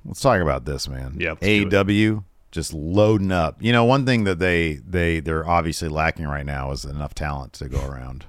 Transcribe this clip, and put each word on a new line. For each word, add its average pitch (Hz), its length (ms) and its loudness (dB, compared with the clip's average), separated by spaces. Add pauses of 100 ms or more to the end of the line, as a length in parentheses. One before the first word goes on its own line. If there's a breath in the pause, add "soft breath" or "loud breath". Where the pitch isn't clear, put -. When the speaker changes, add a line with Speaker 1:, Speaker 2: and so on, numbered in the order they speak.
Speaker 1:
let's - 160 -10
talk 117 180 4
about 67 240 0
this, 69 240 -6
man. 65 300 -8
Speaker 2:
Yeah, 85 140 -2
let's 78 100 -12
do 90 40 0
it. 104 40 4
Speaker 1:
A 107 100 6
E 101 60 2
W 101 560 2 (280)
just 82 220 -6
loading 95 580 2
up. 82 300 0
You 113 100 0
know, 120 140 4
one 131 220 4
thing 120 180 2
that 95 140 0
they, 85 380 2
they, 85 440 0
they're 80 260 -2
obviously 82 440 0
lacking 78 360 -2
right 71 200 -6
now 69 240 -6
is 69 160 -8
enough 71 280 -8
talent 71 400 -8
to 71 140 -10
go 67 180 -4
around, 65 420 -12